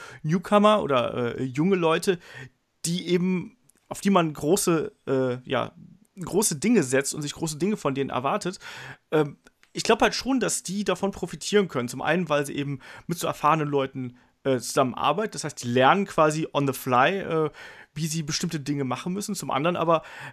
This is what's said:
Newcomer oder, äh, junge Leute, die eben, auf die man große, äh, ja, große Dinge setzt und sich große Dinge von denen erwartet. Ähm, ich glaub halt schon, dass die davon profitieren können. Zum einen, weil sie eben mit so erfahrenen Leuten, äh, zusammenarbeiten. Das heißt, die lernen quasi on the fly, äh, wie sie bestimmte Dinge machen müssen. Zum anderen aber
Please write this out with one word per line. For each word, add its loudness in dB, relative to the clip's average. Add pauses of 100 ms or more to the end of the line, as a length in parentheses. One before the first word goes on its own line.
(220)
Newcomer 4
oder, 0
äh, -4
junge 2
Leute, 2 (680)
die -4
eben, 0 (320)
auf -10
die 0
man 4
große, 0 (140)
äh, 0 (120)
ja, -2 (460)
große 0
Dinge 4
setzt 0
und -6
sich -6
große -6
Dinge 0
von -2
denen -2
erwartet. -4 (520)
Ähm, 0 (380)
ich -6
glaub 2
halt 2
schon, 0
dass -2
die -6
davon 0
profitieren 0
können. -4
Zum -10
einen, 0
weil 2
sie -8
eben -6 (260)
mit -6
so -4
erfahrenen 2
Leuten, -2 (280)
äh, 2
zusammenarbeiten. 0
Das -8
heißt, -10
die -4
lernen 6
quasi 2
on 0
the 0
fly, 2
äh, -2 (440)
wie -6
sie -4
bestimmte -4
Dinge -2
machen -4
müssen. -6
Zum -6
anderen 0
aber 2 (300)